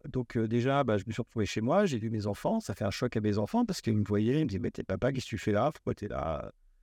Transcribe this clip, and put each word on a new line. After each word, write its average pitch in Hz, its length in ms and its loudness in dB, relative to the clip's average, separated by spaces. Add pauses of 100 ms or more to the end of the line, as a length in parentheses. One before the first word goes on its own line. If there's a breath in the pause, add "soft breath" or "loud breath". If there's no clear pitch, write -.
Donc, 127 300 -4
euh, 113 100 2
déjà, 127 360 2
bah, 110 140 4
je 95 80 -2
me 113 60 -4
suis 120 100 -4
retrouvé 113 240 -2
chez 107 160 -2
moi, 170 240 4
j'ai 135 140 0
vu 110 100 -2
mes 107 180 -2
enfants, 160 340 0
ça - 140 -6
fait - 100 -2
un 104 60 0
choc - 240 -2
à 113 60 2
mes 104 160 2
enfants 214 280 2
parce - 160 -4
qu'ils 113 140 2
me 104 80 4
voyaient, 107 360 2
ils 156 60 2
me - 40 -2
disaient, « 95 120 -2
Mais - 100 -2
t'es - 120 -8
papa, 95 280 0
qu'est-ce 131 140 -4
que - 40 -12
tu 113 80 -4
fais - 140 0
là ? 117 200 2
Pourquoi - 220 -6
t'es - 140 -6
là ? » 76 440 -4 (320)